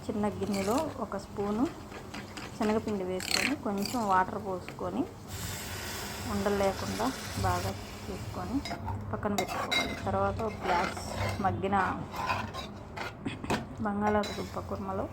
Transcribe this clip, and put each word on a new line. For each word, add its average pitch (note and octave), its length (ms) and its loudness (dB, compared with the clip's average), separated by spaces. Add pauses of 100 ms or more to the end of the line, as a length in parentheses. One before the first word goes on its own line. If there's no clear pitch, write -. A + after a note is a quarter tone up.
చిన్న G#3 220 0 (100)
గిన్నెలో G3 400 2 (280)
ఒక G3+ 200 -6
స్పూను G#3 400 2 (920)
శనగపిండి G#3+ 520 2
వేసుకొని F#3 460 2 (120)
కొంచెం G3+ 320 0 (140)
వాటర్ F#3+ 340 4
పోసుకొని F#3 560 -2 (1300)
ఉండలు G3+ 300 4
లేకుండా G3 440 2 (400)
బాగా F3+ 240 4 (360)
చూసుకొని F#3+ 500 -4 (540)
పక్కన G#3 300 0
పెట్టుకోవాలి. - 540 0 (120)
తర్వాత G3 320 4 (100)
ఒక G3+ 160 -4
గ్లాస్ F#3 380 2 (420)
మగ్గిన F#3+ 320 4 (2000)
బంగాళాదుంప G3+ 720 2 (120)
కుర్మలో G3 420 -2